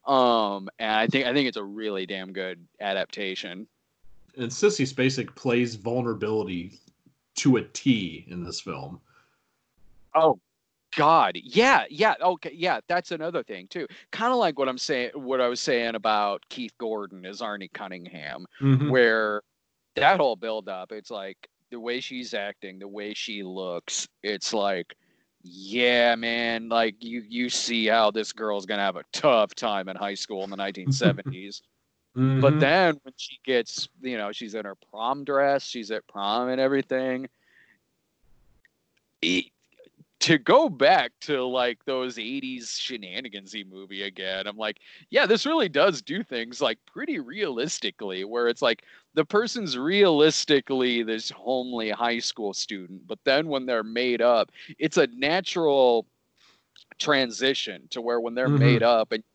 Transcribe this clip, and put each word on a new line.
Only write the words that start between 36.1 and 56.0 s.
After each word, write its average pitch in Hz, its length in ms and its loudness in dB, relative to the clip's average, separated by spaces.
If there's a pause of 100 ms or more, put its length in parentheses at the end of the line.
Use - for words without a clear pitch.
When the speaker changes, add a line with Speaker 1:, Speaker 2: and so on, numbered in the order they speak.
Speaker 1:
and 127 100 -2
everything. 131 720 0 (1900)
It, 87 240 0 (760)
to 156 160 4
go 233 300 6
back 143 440 4 (100)
to, 135 240 -2
like, 123 400 -2
those 127 340 -4
eighties 127 520 -10
shenanigansy 101 960 -10
movie 95 340 -12
again, 95 440 -8
I'm 104 100 -12
like, 107 220 -6 (320)
yeah, 269 160 2
this 214 180 2
really 285 240 0
does 147 320 2
do 190 220 -8
things, 120 380 -8
like, 113 240 0
pretty 262 340 -8
realistically, 120 1080 -6
where 120 240 0
it's 117 120 -2
like, 117 220 0 (300)
the 156 100 2
person's 208 540 -2
realistically 143 1300 4
this 110 260 -4
homely 123 600 -4
high 117 280 -2
school 104 340 -6
student, 95 540 -10
but 110 160 -10
then 143 240 2
when 135 180 -4
they're 120 180 0
made 117 380 -2
up, 117 300 4 (260)
it's 156 200 0
a 143 100 6
natural 139 960 2 (920)